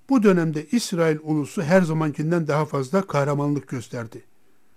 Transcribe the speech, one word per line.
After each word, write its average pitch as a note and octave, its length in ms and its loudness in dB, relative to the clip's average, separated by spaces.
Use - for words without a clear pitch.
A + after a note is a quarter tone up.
bu C4 140 4
dönemde D#3+ 440 2
İsrail E3+ 540 0
ulusu D#3 420 -2
her F3+ 180 4
zamankinden D#3 680 0
daha D3+ 180 0
fazla D3+ 420 -2
kahramanlık C#3+ 600 -2
gösterdi. A#2 560 -10